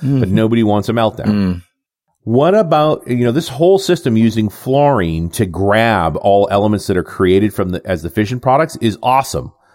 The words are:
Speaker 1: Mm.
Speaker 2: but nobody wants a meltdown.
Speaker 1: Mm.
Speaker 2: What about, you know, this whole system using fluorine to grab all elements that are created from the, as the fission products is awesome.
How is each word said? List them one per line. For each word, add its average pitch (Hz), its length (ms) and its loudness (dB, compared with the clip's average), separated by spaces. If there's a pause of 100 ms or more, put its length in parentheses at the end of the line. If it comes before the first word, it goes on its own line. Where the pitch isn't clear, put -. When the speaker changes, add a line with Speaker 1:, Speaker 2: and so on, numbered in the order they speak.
Speaker 1:
Mm. 135 180 0
Speaker 2:
but 104 100 -2
nobody 113 320 2
wants 104 260 0
a 113 40 -2
meltdown. 113 340 -2
Speaker 1:
Mm. 98 360 0 (600)
Speaker 2:
What 139 300 2
about, 156 540 0
you 120 160 0
know, 117 80 2
this 160 160 -4
whole 170 300 2
system 165 360 0
using 110 360 2
fluorine 107 800 0
to 107 160 -2
grab 98 720 0
all 101 320 2
elements 101 380 0
that 95 100 0
are 85 40 0
created 98 520 0
from 92 160 -4
the, 90 160 -6
as 87 160 -4
the 85 80 -8
fission 123 300 -4
products 143 420 0
is 110 200 -2
awesome. 131 500 -2 (220)